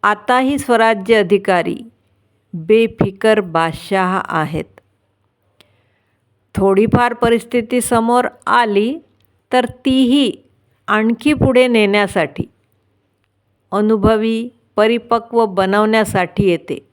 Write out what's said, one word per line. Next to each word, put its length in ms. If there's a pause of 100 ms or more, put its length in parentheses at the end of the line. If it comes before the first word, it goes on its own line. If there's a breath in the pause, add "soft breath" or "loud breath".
आताही 560
स्वराज्य 560
अधिकारी 600 (760)
बेफिकर 840
बादशाह 840
आहेत. 400 (1900)
थोडीफार 600
परिस्थिती 680
समोर 440 (220)
आली 520 (540)
तर 120
तीही 680 (560)
आणखी 440
पुढे 340
नेण्यासाठी, 800 (1300)
अनुभवी, 760 (280)
परिपक्व 680
बनवण्यासाठी 1040
येते. 420